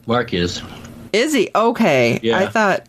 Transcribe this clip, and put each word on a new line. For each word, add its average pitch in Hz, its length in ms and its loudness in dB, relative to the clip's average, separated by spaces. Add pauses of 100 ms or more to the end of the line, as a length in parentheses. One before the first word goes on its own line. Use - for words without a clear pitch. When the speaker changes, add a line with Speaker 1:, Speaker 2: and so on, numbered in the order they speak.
Speaker 1:
Mark 120 260 -2
is. 87 280 -2 (500)
Speaker 2:
Is 262 220 0
he? 240 220 2
Okay. 170 680 2
Speaker 1:
Yeah. 113 160 2
Speaker 2:
I 202 80 0
thought 202 420 0